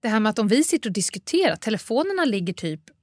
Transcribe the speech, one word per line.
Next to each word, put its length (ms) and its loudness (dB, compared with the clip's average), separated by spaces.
Det 60 -2
här 120 2
med 100 2
att 80 -2
om 100 2
vi 160 6
sitter 240 0
och 60 -4
diskuterar, 600 0
telefonerna 680 -2
ligger 280 -2
typ 280 -6